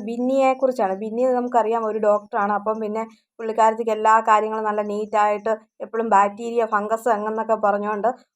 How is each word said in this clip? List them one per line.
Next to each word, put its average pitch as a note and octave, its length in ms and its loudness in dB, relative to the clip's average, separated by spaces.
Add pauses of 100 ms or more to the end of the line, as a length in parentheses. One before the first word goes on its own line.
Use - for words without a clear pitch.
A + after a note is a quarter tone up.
ബിന്നിയെക്കുറിച്ചാണ്. B3+ 880 0
ബിന്നി A3 300 -4
നമുക്കറിയാം A#3+ 640 0
ഒരു G#3+ 120 -2
ഡോക്ടറാണ്. G#3 540 0
അപ്പം G#3+ 280 -4
പിന്നെ A3 220 -6 (280)
പുള്ളിക്കാരത്തിക്ക് A3+ 600 0
എല്ലാ A3 300 4
കാര്യങ്ങളും A3 440 2
നല്ല G#3+ 180 -2
നീറ്റായിട്ട് G#3 720 0 (280)
എപ്പോഴും A3+ 280 -6
ബാക്ടീരിയ, A3 560 2
ഫംഗസ് A3 440 -2
അങ്ങനെന്നൊക്കെ A3 460 -2
പറഞ്ഞുകൊണ്ട് G#3 540 0 (280)